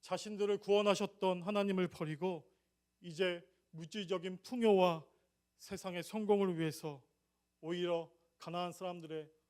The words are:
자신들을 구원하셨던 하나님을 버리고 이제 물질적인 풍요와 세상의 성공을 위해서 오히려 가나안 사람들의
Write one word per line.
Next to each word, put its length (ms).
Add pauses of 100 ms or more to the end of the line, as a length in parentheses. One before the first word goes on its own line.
자신들을 580
구원하셨던 840
하나님을 440
버리고 640 (520)
이제 460 (240)
물질적인 720
풍요와 640 (540)
세상의 440
성공을 560
위해서 440 (580)
오히려 500 (280)
가나안 320
사람들의 580 (200)